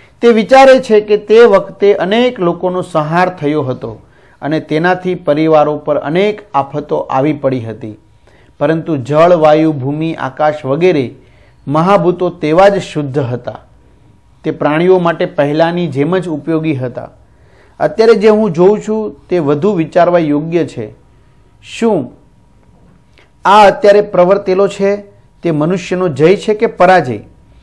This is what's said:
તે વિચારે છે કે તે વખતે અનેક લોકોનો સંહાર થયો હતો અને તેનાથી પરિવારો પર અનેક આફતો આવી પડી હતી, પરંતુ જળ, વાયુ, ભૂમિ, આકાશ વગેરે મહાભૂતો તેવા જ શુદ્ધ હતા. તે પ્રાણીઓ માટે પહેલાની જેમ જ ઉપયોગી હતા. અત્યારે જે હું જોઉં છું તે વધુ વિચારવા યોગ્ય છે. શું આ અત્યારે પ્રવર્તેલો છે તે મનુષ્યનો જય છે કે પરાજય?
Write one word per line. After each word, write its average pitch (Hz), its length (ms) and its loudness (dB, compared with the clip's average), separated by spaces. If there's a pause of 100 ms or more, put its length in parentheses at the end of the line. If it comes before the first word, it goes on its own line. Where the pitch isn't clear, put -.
(220)
તે 233 100 4
વિચારે 262 480 6
છે 220 220 2
કે 208 160 0
તે 226 280 4
વખતે 202 480 2
અનેક 233 460 -2
લોકોનો 180 420 -4
સંહાર 170 480 -2
થયો 151 340 -4
હતો 123 360 -10 (420)
અને 151 180 -4
તેનાથી 180 560 -2
પરિવારો 151 640 0
પર 147 200 -4
અનેક 190 440 -2 (120)
આફતો 147 440 -4
આવી 139 360 -2
પડી 135 260 -4
હતી, 110 380 -12 (640)
પરંતુ 156 380 -4
જળ, 151 360 2
વાયુ, 156 380 2
ભૂમિ, 147 420 -6
આકાશ 151 520 -4
વગેરે 151 500 0 (520)
મહાભૂતો 175 640 0
તેવા 170 400 2
જ 190 120 -2
શુદ્ધ 147 380 -6
હતા. 120 400 -8 (840)
તે 156 80 -4
પ્રાણીઓ 160 480 0
માટે 170 260 -2
પહેલાની 165 600 -2
જેમ 143 300 -4
જ 180 120 -6
ઉપયોગી 156 460 -4
હતા. 123 340 -10 (680)
અત્યારે 226 360 2
જે 214 140 4
હું 214 240 2
જોઉં 185 340 2
છું 214 400 -8
તે 180 120 -2
વધુ 147 340 0
વિચારવા 170 460 0
યોગ્ય 160 460 -2
છે. 113 280 -12 (680)
શું 202 560 -4 (1300)
આ 202 220 6
અત્યારે 202 340 4
પ્રવર્તેલો 190 680 0
છે 196 280 -4 (480)
તે 170 80 -2
મનુષ્યનો 180 580 -2
જય 156 260 2
છે 208 180 -4
કે 214 120 -2
પરાજય? 175 540 2 (440)